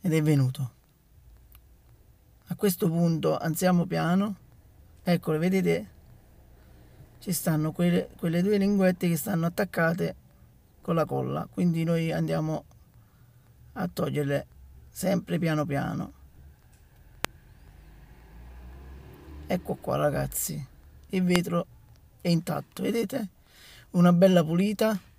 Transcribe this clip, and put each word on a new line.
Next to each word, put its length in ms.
Ed 80
è 80
venuto. 500
A 80
questo 340
punto 480
alziamo 480
piano. 500
Eccole, 360
vedete? 500
Ci 120
stanno 400
quelle, 460
quelle 240
due 160
linguette 500
che 80
stanno 300
attaccate 720
con 140
la 100
colla. 440
Quindi 360
noi 260
andiamo 540
a 140
toglierle 600
sempre 500
piano 260
piano. 460
Ecco 280
qua, 200
ragazzi. 720
Il 120
vetro 420
è 80
intatto, 560
vedete? 460
Una 200
bella 320
pulita. 560